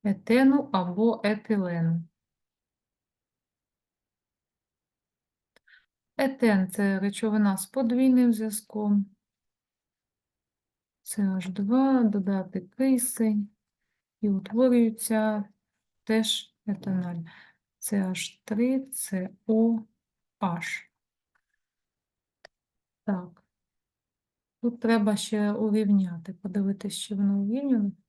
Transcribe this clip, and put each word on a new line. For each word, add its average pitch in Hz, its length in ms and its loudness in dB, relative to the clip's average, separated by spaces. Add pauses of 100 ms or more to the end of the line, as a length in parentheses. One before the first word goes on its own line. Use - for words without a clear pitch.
Етену 269 680 2
або 190 520 0
етилену. 180 760 0 (4000)
Етен — 226 540 0
це 196 300 -2
речовина 202 560 0
з - 100 -8
подвійним 254 680 4
зв'язком. 208 760 -2 (2000)
Це - 200 -6
Аш 190 260 -2
два, 247 540 2
додати 190 580 -2
кисень, 220 880 0 (720)
і 214 80 0
утворюється 220 1160 2 (600)
теж 220 500 -2 (120)
етаналь. 180 560 -4 (560)
Це 190 320 -2
Аш - 340 -8
три, 247 360 0
Це 185 500 -8 (160)
О 226 320 2 (600)
Аш. - 520 -6 (2250)
Так. 180 400 -6 (1160)
Тут 233 180 -4
треба 214 360 2
ще 208 360 -2
урівняти, 202 800 0
подивитись, 196 640 -4
чи - 180 -10
воно 202 280 0
урівняно. 220 500 0 (160)